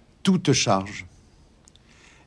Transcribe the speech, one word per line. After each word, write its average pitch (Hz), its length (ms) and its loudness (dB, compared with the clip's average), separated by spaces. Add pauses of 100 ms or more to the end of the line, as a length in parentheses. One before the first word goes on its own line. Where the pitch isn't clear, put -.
(220)
toute 180 300 2
charge 98 520 -2 (1200)